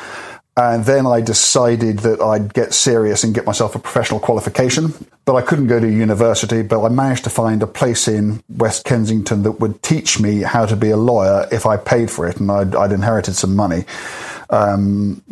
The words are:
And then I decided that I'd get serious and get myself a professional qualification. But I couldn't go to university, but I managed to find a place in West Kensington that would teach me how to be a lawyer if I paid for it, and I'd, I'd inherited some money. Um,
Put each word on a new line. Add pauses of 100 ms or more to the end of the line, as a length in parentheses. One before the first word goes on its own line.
(600)
And
then
I
decided
that
I'd
get
serious
and
get
myself
a
professional
qualification. (320)
But
I
couldn't
go
to
university,
but
I
managed
to
find
a
place
in
West
Kensington
that
would
teach
me
how
to
be
a
lawyer
if
I
paid
for
it,
and
I'd,
I'd
inherited
some
money. (680)
Um,